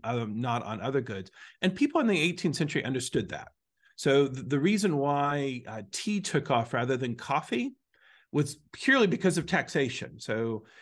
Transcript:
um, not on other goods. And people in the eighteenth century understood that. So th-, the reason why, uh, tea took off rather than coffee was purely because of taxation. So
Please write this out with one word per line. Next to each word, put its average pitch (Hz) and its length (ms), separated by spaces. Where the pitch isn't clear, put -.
um, 113 380
not 120 220
on 104 180
other 135 180
goods. 104 320
And 190 120
people 294 280
in 233 60
the 190 120
eighteenth 165 380
century 151 260
understood 123 460
that. 73 200
So 139 320
th-, 131 200
the 139 120
reason 190 380
why, 143 720
uh, 107 240
tea 208 280
took 151 320
off 117 220
rather 127 240
than 123 180
coffee 156 600
was - 260
purely 262 340
because 170 300
of 160 80
taxation. 139 720
So 113 460